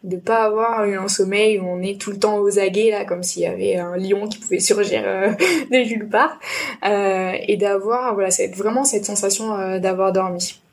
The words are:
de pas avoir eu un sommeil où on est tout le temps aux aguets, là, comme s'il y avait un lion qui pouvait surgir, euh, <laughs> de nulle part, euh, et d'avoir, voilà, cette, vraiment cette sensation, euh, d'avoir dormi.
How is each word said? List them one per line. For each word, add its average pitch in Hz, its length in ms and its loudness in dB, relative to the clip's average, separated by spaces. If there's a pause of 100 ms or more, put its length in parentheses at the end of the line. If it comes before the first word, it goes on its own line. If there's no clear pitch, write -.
de 185 120 -4
pas 226 280 2
avoir 220 400 2
eu 202 120 0
un 190 120 -4
sommeil 202 500 2
où 185 80 -4
on 180 160 -4
est 196 180 -6
tout 208 100 -8
le 202 80 -8
temps 208 200 2
aux 202 200 2
aguets, 202 320 2
là, 202 140 -2
comme 180 180 -4
s'il 175 200 -4
y 170 40 0
avait 185 300 0
un 175 200 -4
lion 196 320 -4
qui 214 100 -10
pouvait - 220 -2
surgir, 208 440 2
euh, 196 280 0 (200)
<laughs> 311 180 -2
de 247 180 4
nulle 214 200 -4
part, 294 300 2 (480)
euh, 190 460 2 (140)
et 202 100 2
d'avoir, 202 580 0
voilà, 190 160 0
cette, 185 240 0
vraiment 220 300 0
cette 214 200 0
sensation, 208 520 -2
euh, 190 220 -4
d'avoir 190 340 2
dormi. 185 480 -2 (120)